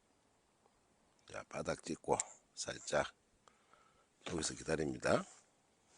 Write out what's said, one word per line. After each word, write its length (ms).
자, 180
바닥 360
찍고 320
살짝 580
여기서 260
기다립니다. 720